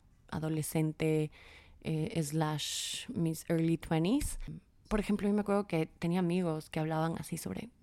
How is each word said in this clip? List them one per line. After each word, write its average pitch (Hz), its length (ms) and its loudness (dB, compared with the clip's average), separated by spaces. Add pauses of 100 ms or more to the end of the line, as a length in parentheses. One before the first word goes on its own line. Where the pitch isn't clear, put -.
(320)
adolescente, 156 1000 0 (520)
eh, 160 400 -2
slash 151 840 -2
mis 165 400 -2
early 165 300 2
twenties. 185 600 0 (500)
Por 214 120 2
ejemplo, 202 260 0
yo 202 80 4
me 208 60 2
acuerdo 202 260 2
que 160 200 0
tenía 175 340 0
amigos 170 500 0
que - 80 -2
hablaban 160 400 0
así 160 200 -6
sobre - 320 -8 (120)